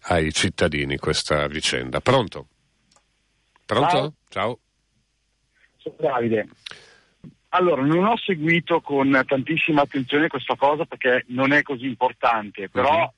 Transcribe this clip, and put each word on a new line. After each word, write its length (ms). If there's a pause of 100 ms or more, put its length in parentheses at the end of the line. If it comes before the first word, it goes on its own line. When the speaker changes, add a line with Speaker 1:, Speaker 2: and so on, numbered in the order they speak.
Speaker 1:
ai 280
cittadini 640
questa 520
vicenda. 520
Pronto? 460 (1200)
Pronto? 240
Speaker 2:
Ciao. 220 (180)
Speaker 1:
Ciao. 280 (1160)
Speaker 2:
Sono 220
Davide. 500 (1040)
Allora, 300
non 240
ho 100
seguito 640
con 460
tantissima 560
attenzione 460
questa 280
cosa 280
perché 440
non 240
è 100
così 240
importante, 840
però 320
Speaker 1:
Mhm. 180